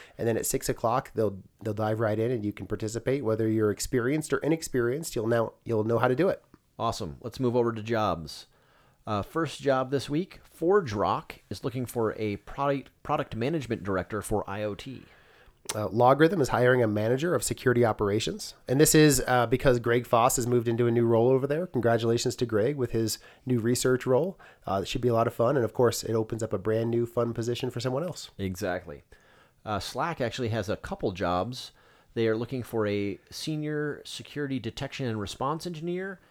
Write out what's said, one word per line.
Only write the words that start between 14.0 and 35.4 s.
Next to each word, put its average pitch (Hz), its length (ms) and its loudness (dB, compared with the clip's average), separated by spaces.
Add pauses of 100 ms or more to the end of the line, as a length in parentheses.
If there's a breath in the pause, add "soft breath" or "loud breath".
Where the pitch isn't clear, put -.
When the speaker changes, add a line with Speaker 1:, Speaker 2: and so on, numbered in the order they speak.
Speaker 2:
for 101 260 -2
I 101 140 -6
O 107 120 -4
T. - 280 -14 (720 soft breath)
Speaker 1:
Uh, 107 120 -2
LogRhythm 139 520 6
is 120 80 4
hiring 123 340 4
a 110 60 4
manager 123 480 0
of 110 80 -2
security 120 400 2
operations. 107 680 -2 (120)
And 135 140 2
this 151 160 8
is, 151 320 8
uh, 123 180 4
because 123 320 4
Greg 120 280 2
Foss 120 280 4
has 117 120 0
moved 120 200 2
into 120 220 2
a - 20 4
new 117 160 4
role 117 220 6
over 131 180 4
there. 156 220 -2
Congratulations 117 680 2
to 123 100 0
Greg 113 300 2
with 123 140 -4
his 113 280 -2 (280 loud breath)
new 127 140 0
research 127 440 0
role. 131 360 0 (260 loud breath)
Uh, 98 160 0
it 85 60 -6
should 123 120 -4
be 123 80 2
a 117 60 2
lot 113 140 4
of - 60 -6
fun. 123 220 2
And 120 80 2
of 107 80 -2
course, 117 300 2
it 113 120 -2
opens 113 280 -2
up 110 100 -4
a 107 60 -2
brand 110 320 0
new 117 160 0
fun 117 260 -2
position 120 380 -4
for 123 80 -8
someone 127 240 -2
else. - 360 -10
Speaker 2:
Exactly. 90 640 -6 (600 soft breath)
Uh, 107 140 -2
Slack 156 420 -4
actually 117 280 -2
has 107 200 -2
a 101 80 -2
couple - 360 -6
jobs. 92 580 -2 (440 soft breath)
They 113 120 0
are 110 100 2
looking 120 280 -6
for 110 240 -2
a 101 320 -2 (100)
senior 151 720 -6
security 135 540 -6
detection 113 480 -6
and 110 140 -2
response 139 440 -4